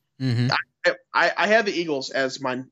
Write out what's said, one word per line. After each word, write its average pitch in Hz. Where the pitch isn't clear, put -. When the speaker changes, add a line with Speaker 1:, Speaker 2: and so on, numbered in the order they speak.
Speaker 1:
Mm-hmm. 123
Speaker 2:
I, 175
I, 165
I 170
had 220
the 196
Eagles 147
as 131
my, 131